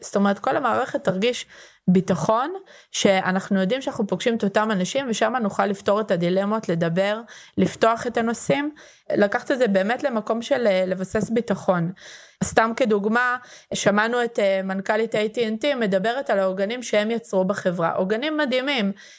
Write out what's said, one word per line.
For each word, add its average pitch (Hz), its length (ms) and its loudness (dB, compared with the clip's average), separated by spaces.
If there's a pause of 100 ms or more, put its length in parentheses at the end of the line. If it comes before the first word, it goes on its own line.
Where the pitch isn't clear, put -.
זאת - 160 -8
אומרת, 202 220 2
כל - 180 -2
המערכת 262 480 -2
תרגיש 202 420 -2 (420)
ביטחון, 190 640 2 (360)
שאנחנו 190 720 2
יודעים 220 220 0
שאנחנו 262 240 -4
פוגשים 233 300 0
את 220 80 -2
אותם 202 260 2
אנשים, 214 380 -2
ושם 226 280 0
נוכל 202 300 0
לפתור 202 340 0
את 208 100 -4
הדילמות, 190 580 0
לדבר, 185 520 0 (380)
לפתוח 226 480 2
את 233 100 -6
הנושאים, 269 540 0 (460)
לקחת 202 340 2
את 277 80 0
זה 247 100 2
באמת 202 340 0
למקום 233 400 -2
של, 247 240 0
אה, 185 200 2
לבסס 185 440 -2
ביטחון. 190 640 0 (520)
סתם 226 320 2
כדוגמה, 233 600 0 (380)
שמענו 226 500 2
את, 233 140 -4
אה, 196 260 2
מנכ"לית 214 500 -2
איי 214 140 0
טי 220 200 -2
אנד 220 120 -4
טי 294 140 0
מדברת 226 560 0
על 202 80 2
העוגנים 196 440 -2
שהם 214 280 0
יצרו 220 340 -2
בחברה. 185 460 0
עוגנים 233 460 -2
מדהימים, 254 560 0 (260)